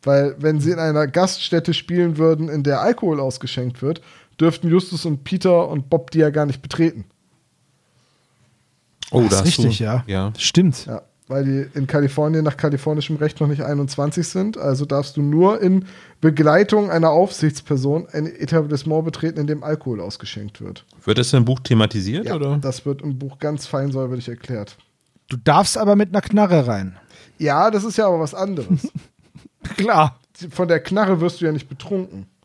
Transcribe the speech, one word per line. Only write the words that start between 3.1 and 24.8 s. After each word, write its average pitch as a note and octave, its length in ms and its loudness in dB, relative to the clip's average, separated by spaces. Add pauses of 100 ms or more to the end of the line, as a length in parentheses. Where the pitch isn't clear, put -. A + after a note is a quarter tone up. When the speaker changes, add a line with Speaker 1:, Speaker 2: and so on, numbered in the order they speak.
Speaker 1:
ausgeschenkt B2+ 640 -6
wird, D3+ 180 -4 (400)
dürften E3 280 2
Justus F3+ 360 0
und D3 200 -4
Peter F3 440 2
und C#3+ 220 -6
Bob E3 200 0
die D#3+ 80 0
ja D3+ 120 4
gar D3+ 160 0
nicht C3+ 160 -6
betreten. D#3 420 -2 (2000)
Speaker 2:
Oh, A#2+ 120 4
Speaker 3:
Das G#2+ 80 4
Speaker 2:
da G2 100 4
Speaker 3:
ist F#2+ 80 4
Speaker 2:
hast - 100 0
du B2+ 40 2
Speaker 3:
richtig, A2+ 180 2
ja. A#2 260 -2
Speaker 2:
Ja. G2 320 -2
Speaker 3:
Stimmt. - 480 2
Speaker 1:
Ja, A2+ 160 -10 (260)
weil C3+ 160 -2
die C3+ 340 -2
in C3+ 80 -2
Kalifornien D3+ 580 0
nach D3+ 120 -2
kalifornischem D3+ 600 -2
Recht D3+ 240 -2
noch D3+ 80 2
nicht D3 140 -2
einundzwanzig C#3+ 680 -2
sind, G3+ 280 -4
also C#3 300 -2
darfst C#3+ 320 -4
du D3 40 0
nur E3 380 4
in F#3 240 2 (380)
Begleitung E3+ 680 4
einer E3 200 4
Aufsichtsperson D3+ 1000 0
ein D3+ 160 -4
Etablissement D#3 800 -2
betreten, E3 360 -4
in D3 60 -2
dem D3+ 160 -4
Alkohol D3 380 -6
ausgeschenkt - 640 -12
wird. F#2 240 -16 (180)
Speaker 2:
Wird G#2+ 140 2
das B2 160 0
im B2 100 6
Buch B2+ 160 0
thematisiert, A2 640 0
Speaker 1:
Ja, - 100 -4
Speaker 2:
oder? C#3+ 200 -2
Speaker 1:
das C#3 300 -6
wird C#3 160 -6
im C#3 160 -6
Buch C3+ 200 -12
ganz D3+ 280 -6
fein C#3 260 -4
säuberlich B2+ 360 -6
erklärt. A2+ 500 -10 (500)